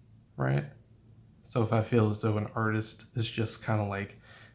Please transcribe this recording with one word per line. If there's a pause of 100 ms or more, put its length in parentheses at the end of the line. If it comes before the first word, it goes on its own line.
(360)
right? (800)
So
if
I
feel
as
though
an
artist (100)
is
just
kinda,
like, (360)